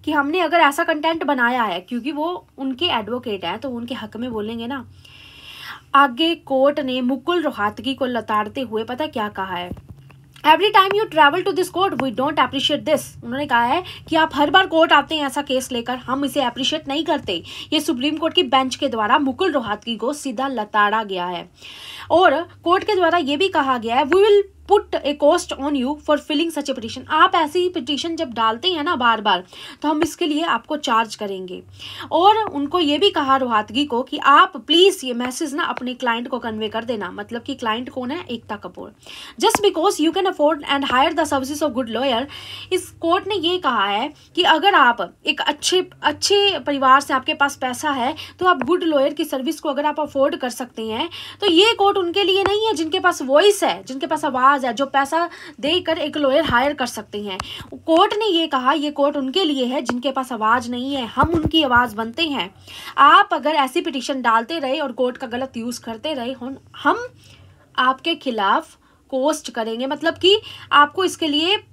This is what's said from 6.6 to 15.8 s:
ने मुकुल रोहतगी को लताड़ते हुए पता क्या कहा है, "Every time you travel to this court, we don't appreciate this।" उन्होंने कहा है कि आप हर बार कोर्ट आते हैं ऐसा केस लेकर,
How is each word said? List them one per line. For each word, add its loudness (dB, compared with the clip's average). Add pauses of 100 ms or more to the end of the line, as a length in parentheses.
ने -4
मुकुल 0
रोहतगी -4
को -4
लताड़ते -4
हुए -4
पता -6
क्या -6
कहा -8
है, -8 (760)
"Every 6
time 6
you 0
travel 6
to 0
this -2
court, 0
we -2
don't 0
appreciate 0
this।" 2 (220)
उन्होंने -6
कहा 2
है 0 (260)
कि -2
आप 4
हर 2
बार 6
कोर्ट 4
आते 2
हैं -2
ऐसा -4
केस -4
लेकर, -4